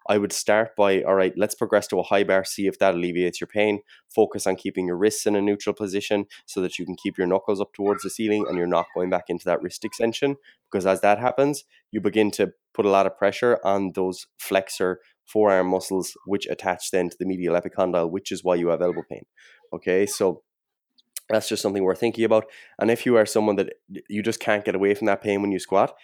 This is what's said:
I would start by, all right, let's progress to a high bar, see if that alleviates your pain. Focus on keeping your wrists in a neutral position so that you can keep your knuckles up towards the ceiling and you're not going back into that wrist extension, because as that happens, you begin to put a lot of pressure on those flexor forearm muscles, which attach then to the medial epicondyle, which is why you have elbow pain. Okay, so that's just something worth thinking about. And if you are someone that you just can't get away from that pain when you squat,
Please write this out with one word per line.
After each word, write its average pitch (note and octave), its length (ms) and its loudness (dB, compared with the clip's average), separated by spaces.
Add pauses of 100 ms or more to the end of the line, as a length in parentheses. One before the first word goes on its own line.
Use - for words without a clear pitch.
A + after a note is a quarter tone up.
I G#2 80 4
would G2+ 160 -2
start A2 420 0
by, G2 280 4
all F#2+ 100 2
right, F#2+ 240 2
let's G#2 160 0
progress G#2 340 0
to F#2+ 120 0
a F2 40 0
high G2+ 200 2
bar, F#2+ 200 2
see - 220 -6
if F#2 140 -2
that F#2+ 160 2
alleviates F2 440 -2
your F2+ 80 -8
pain. G#2 340 0 (320)
Focus G#2 340 0
on F#2+ 80 2
keeping F#2 320 -4
your F2+ 100 -2
wrists G#2+ 300 0
in G#2 80 2
a G2 60 2
neutral G2+ 340 0
position G2+ 500 -2 (220)
so - 140 -6
that F2+ 180 -4
you F2 60 -8
can F#2 100 -8
keep - 220 -8
your F#2 100 0
knuckles F#2+ 340 0
up G2+ 120 -6
towards G2+ 300 -2
the F#2+ 60 -8
ceiling G#2 380 -2
and F2+ 100 -4
you're F2 100 0
not F2 280 0
going F#2 140 -2
back F2+ 180 -2
into F2 180 -6
that F2 160 -2
wrist - 240 -10
extension, A#2+ 520 -2 (340)
because F#2+ 160 -2
as F#2+ 140 2
that G#2 180 4
happens, C3+ 460 0 (260)
you A2 100 -4
begin G#2 300 2
to F#2 200 0 (220)
put G#2 120 0
a G2+ 40 4
lot G2 160 6
of - 120 -4
pressure A2+ 460 2
on G2 300 0
those F#2 320 -4 (140)
flexor F#2+ 600 -2 (260)
forearm G2 420 4
muscles, F#2 460 -2 (120)
which G2+ 220 -4
attach - 440 -4
then F2+ 180 0
to - 100 -12
the F#2 60 -6
medial F2+ 300 -2
epicondyle, F2+ 540 -2
which F#2+ 220 -8
is F2+ 120 -8
why F2+ 120 2
you F2 140 0
have E2 120 0
elbow E2+ 280 -2
pain. - 140 -14 (500)
Okay, F#2 320 0
so F#2+ 360 -2 (880)
that's G#2+ 180 0
just G#2+ 140 -4
something G2+ 220 0
worth F#2 160 0
thinking A2+ 260 0
about. A2 200 4 (340)
And G#2+ 120 2
if A#2 140 -2
you B2 100 4
are A2 100 6
someone G#2+ 300 2
that G2 180 -2 (360)
you G#2 120 -4
just A2 180 -4
can't G#2 260 0
get F#2+ 100 2
away G2 180 4
from A2 140 -2
that G2 140 2
pain G2+ 200 0
when G2+ 100 0
you F#2 80 -2
squat, G2+ 440 0